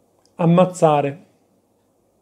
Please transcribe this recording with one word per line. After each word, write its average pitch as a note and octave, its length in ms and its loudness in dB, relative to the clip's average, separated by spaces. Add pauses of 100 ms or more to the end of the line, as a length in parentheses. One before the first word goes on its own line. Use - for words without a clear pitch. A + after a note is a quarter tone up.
(360)
Ammazzare. E3 920 0 (960)